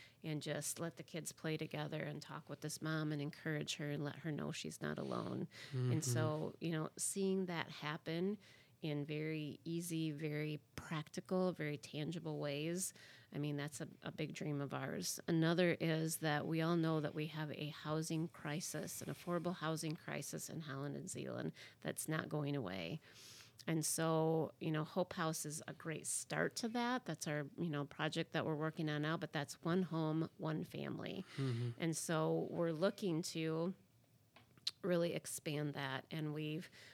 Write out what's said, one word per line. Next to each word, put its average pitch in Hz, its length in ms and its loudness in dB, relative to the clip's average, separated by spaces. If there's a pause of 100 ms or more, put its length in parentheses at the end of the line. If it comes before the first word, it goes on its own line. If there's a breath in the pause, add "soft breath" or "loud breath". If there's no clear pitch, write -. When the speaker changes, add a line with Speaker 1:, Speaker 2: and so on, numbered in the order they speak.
(220 loud breath)
Speaker 1:
and 151 200 -2
just 147 400 -2
let 165 160 -4
the 165 60 -10
kids 151 280 -8
play 160 240 -2
together 156 460 -2
and 147 200 -4
talk - 280 -10
with 143 100 -8
this - 220 -4
mom 156 320 2
and 147 80 0
encourage 151 560 -2
her 147 140 -2
and 147 120 -2
let 143 140 -4
her 160 160 -4
know - 180 -2
she's - 300 -6
not 151 160 -2
alone." 127 500 -2 (240 loud breath)
And 127 300 4
Speaker 2:
Mm-hmm. 131 100 0
Speaker 1:
so, 156 480 2
you 160 120 0
know, 156 260 0
seeing 190 480 2
that 170 240 0
happen 165 680 0 (440 soft breath)
in 147 240 0
very 156 580 -2
easy, 165 480 0
very 151 480 0 (160)
practical, 180 800 0
very 147 240 -2
tangible 156 640 -2
ways, 151 540 0 (420 loud breath)
I - 20 -2
mean, 147 200 0
that's 143 240 -4
a, 147 60 -6 (160)
a 156 80 -4
big 156 220 -2
dream 151 260 0
of 139 140 -2
ours. 135 540 -2
Another 170 520 8
is 160 380 2
that 147 300 2
we 160 140 2
all 170 140 6
know 160 240 6
that 151 140 0
we 156 140 -2
have 151 240 -4
a 147 200 -4 (120)
housing 156 460 2
crisis, - 760 -4
an - 80 -2
affordable 175 420 0
housing 156 400 0
crisis 147 540 -6
in 160 120 -6
Holland 139 340 -4
and 156 120 -6
Zeeland 127 440 -4 (320 loud breath)
that's - 240 -4
not 160 200 0
going 147 280 0
away. 95 440 -4 (680 loud breath)
And 156 180 4
so, 160 760 4
you 165 120 0
know, 156 120 4
Hope 180 300 0
House 160 320 0
is 156 220 -6
a 139 60 -8
great - 340 -6
start - 480 2
to 233 140 0
that. 240 360 0
That's 165 220 -2
our, 147 180 0 (140)
you 170 100 2
know, 143 160 2
project 160 480 0
that 143 140 4
we're 156 80 4
working 156 340 0
on 147 140 2
now, 156 120 4
but 151 160 -2
that's 147 300 -2
one 180 220 4
home, 160 440 2 (100)
one 156 260 0
family. - 600 -4 (160 loud breath)
Speaker 2:
Mm-hmm. 120 380 2
Speaker 1:
And 165 180 2
so 165 540 2
we're 165 220 2
looking 170 500 2 (120)
to 165 420 0 (1080)
really 175 320 4
expand 147 640 -2
that. 135 340 -2
And 156 240 -2
we've, 156 340 -4 (260 loud breath)